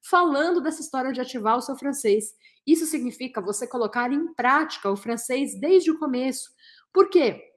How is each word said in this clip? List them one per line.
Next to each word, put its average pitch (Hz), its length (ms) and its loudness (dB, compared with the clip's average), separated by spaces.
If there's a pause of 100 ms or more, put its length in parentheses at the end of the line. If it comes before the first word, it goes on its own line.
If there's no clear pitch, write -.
falando 339 600 2
dessa 311 200 -6
história 262 300 -4
de 247 100 -6
ativar 233 360 0
o 254 40 -2
seu 262 140 -8
francês, 233 580 0 (320)
isso 320 200 4
significa 247 560 -6
você 202 260 -6
colocar 247 440 -2
em 311 220 -2
prática 269 560 0
o 196 60 0
francês 233 640 -4
desde 320 320 4
o 320 80 -2
começo. 262 500 -4 (420)
Por 381 180 4
quê? 294 320 2 (160)